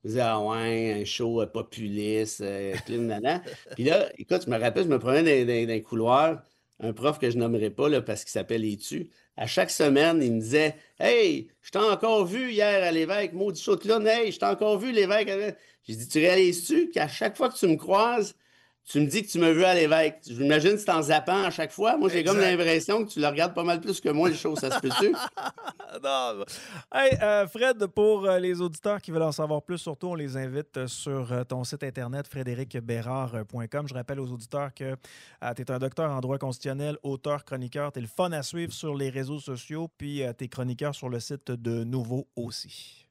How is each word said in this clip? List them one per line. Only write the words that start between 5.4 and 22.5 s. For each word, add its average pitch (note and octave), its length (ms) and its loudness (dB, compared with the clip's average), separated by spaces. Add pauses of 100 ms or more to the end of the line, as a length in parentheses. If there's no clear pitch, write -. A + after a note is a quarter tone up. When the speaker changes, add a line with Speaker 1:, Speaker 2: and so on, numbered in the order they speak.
Speaker 1:
dans, A#2+ 80 2
dans, A#2 80 2
dans A2+ 120 0
les A2 80 -2
couloirs, A#2+ 600 2 (400)
un A2+ 100 -2
prof C3 280 0
que A#2+ 100 2
je A#2 80 0
nommerai A2+ 320 2
pas, C#3 180 0
là, C#3 140 4
parce A2 240 -6
qu'il - 60 -16
s'appelle A2 340 -2
Etu. C#3+ 440 -6 (280)
À A#2 100 -4
chaque F3+ 240 0
semaine, D3+ 500 4
il A#2+ 120 2
me A2+ 80 0
disait, « D3 340 2 (240)
Hey, G3 480 4 (140)
je - 100 -20
t'ai F#3+ 80 -2
encore G#3+ 460 4
vu A#3+ 260 -4
hier G#3 320 4
à E3+ 80 2
l'évêque, E3+ 400 0
maudit F#3 300 -4
show G3 160 2
de - 40 -10
clown. G#3+ 240 2
Hey, A3 280 4
je - 60 -12
t'ai G3 60 0
encore G3+ 320 2
vu B3 140 -2
l'évêque. » G#3+ 380 4 (540)
J'ai A2 120 -10
dit, « A#2 140 -10
Tu D#3 100 2
réalises-tu F#3 680 4
qu'à D3+ 180 0
chaque G#3+ 300 -4
fois B3+ 100 2
que A3+ 100 -4
tu F#3+ 100 4
me D#3+ 100 6
croises, G3+ 580 2 (500)
tu - 160 0
me D3+ 40 6
dis C#3+ 160 0
que - 60 -8
tu - 100 -4
me E3 140 6
veux E3 140 4
à F#3 100 6
l'évêque ? » D#3 400 4 (120)
J'imagine C#3+ 440 4
que G#3 60 2
c'est G#3 120 -4
en D#3+ 140 2
zappant D#3+ 400 2
à F3 80 0
chaque D#3+ 200 -6
fois. A3 260 2
Moi, F#3+ 120 2
j'ai F3 140 0
comme G3 140 4
Speaker 2:
Exact. F#3 200 4